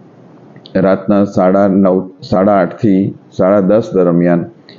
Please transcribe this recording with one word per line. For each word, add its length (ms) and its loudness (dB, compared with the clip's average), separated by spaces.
રાતના 340 0
સાડા 340 2
નવ, 260 2
સાડા 360 0
આઠથી 460 0
સાડા 400 0
દસ 240 0
દરમિયાન 560 0